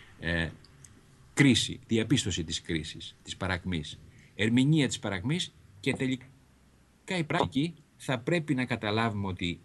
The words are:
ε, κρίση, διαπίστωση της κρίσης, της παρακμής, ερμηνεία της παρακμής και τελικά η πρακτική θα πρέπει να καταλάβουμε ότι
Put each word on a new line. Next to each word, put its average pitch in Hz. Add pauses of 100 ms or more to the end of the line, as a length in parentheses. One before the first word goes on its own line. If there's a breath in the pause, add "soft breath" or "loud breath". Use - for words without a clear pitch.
(200 loud breath)
ε, 85 (840)
κρίση, 123
διαπίστωση 110
της 80
κρίσης, -
της -
παρακμής, 90 (360 soft breath)
ερμηνεία 127
της -
παρακμής 113 (280)
και 131
τελικά 131 (920)
η 165
πρακτική 165 (220)
θα 131
πρέπει 156
να 127
καταλάβουμε 107
ότι 90